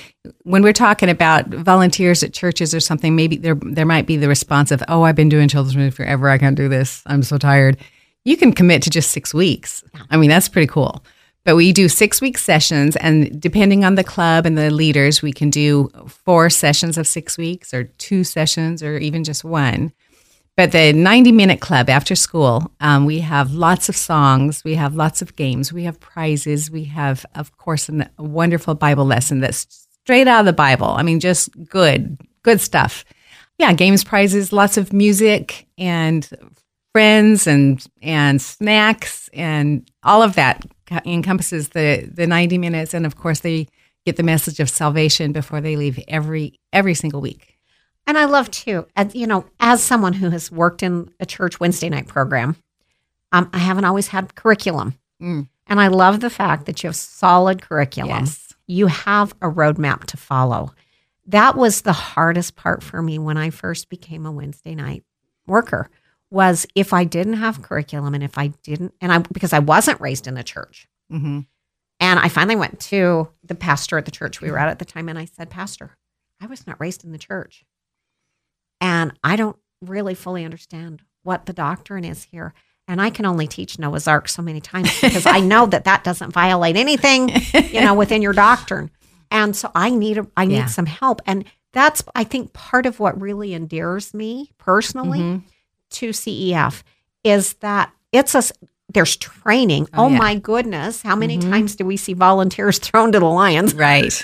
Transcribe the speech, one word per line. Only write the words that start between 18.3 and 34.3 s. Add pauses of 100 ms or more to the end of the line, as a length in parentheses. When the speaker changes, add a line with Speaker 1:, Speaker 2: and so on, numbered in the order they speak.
Speaker 1:
or
even
just
one. (640)
But
the
ninety-minute
club
after
school,
um,
we
have
lots
of
songs,
we
have
lots
of
games,
we
have
prizes,
we
have, (100)
of
course,
an,
a
wonderful
Bible
lesson
that's (340)
straight
out
of
the
Bible.
I
mean,
just (160)
good, (240)
good
stuff. (560)
Yeah,
games,
prizes,